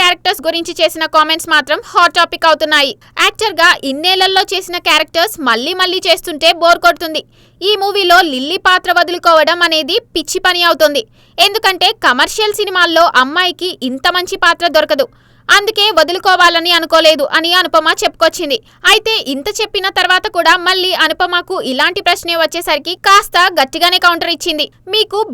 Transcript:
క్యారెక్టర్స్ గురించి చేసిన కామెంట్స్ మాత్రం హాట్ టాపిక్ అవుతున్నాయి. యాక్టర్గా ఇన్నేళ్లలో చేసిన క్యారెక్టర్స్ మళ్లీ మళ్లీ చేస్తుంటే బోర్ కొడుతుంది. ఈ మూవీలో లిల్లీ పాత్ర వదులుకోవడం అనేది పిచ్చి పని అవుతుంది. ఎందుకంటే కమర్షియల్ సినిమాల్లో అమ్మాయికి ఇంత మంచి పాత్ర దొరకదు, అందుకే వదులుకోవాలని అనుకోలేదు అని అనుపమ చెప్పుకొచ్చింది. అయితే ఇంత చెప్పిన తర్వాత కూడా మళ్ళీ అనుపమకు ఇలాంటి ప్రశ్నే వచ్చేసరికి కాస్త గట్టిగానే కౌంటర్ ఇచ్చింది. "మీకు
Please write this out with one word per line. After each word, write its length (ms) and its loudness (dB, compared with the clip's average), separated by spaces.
క్యారెక్టర్స్ 460 0
గురించి 340 -4
చేసిన 340 0
కామెంట్స్ 400 0
మాత్రం 260 0
హాట్ 280 2
టాపిక్ 300 0
అవుతున్నాయి. 440 0
యాక్టర్గా 480 0
ఇన్నేళ్లలో 520 0
చేసిన 260 -6
క్యారెక్టర్స్ 460 0
మళ్లీ 320 0
మళ్లీ 260 0
చేస్తుంటే 440 0
బోర్ 260 4
కొడుతుంది. 360 -2
ఈ 20 2
మూవీలో 380 2
లిల్లీ 360 -6
పాత్ర 320 0
వదులుకోవడం 580 2
అనేది 300 -2
పిచ్చి 320 -6
పని 220 0
అవుతుంది. 340 0
ఎందుకంటే 520 0
కమర్షియల్ 540 0
సినిమాల్లో 440 2
అమ్మాయికి 460 -4
ఇంత 160 -6
మంచి 280 -6
పాత్ర 200 0
దొరకదు, 300 0
అందుకే 360 2
వదులుకోవాలని 800 2
అనుకోలేదు 480 2
అని 140 -2
అనుపమ 280 0
చెప్పుకొచ్చింది. 540 -2
అయితే 240 2
ఇంత 160 -6
చెప్పిన 260 -4
తర్వాత 300 0
కూడా 160 2
మళ్ళీ 260 0
అనుపమకు 520 -2
ఇలాంటి 360 -2
ప్రశ్నే 360 -2
వచ్చేసరికి 520 -4
కాస్త 300 4
గట్టిగానే 440 0
కౌంటర్ 320 0
ఇచ్చింది. 300 -4
"మీకు 240 -2